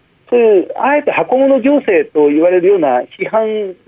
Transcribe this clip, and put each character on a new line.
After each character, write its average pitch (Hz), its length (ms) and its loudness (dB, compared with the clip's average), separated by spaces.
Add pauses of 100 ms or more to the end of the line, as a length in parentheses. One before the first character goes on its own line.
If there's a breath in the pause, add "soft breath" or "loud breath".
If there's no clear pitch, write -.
(300)
そ 247 80 0
う - 20 2
い 220 220 4
う、 - 160 -10
あ 277 180 0
え 294 80 -2
て - 80 -2
箱 202 260 -2
物 269 240 2
行 277 140 2
政 190 380 0
と 147 140 2
言 147 140 0
わ 175 80 2
れ 180 100 2
る 175 80 0
よ 202 80 4
う 190 40 0
な 127 220 0 (180)
批 185 100 -8
判 214 460 -4 (120)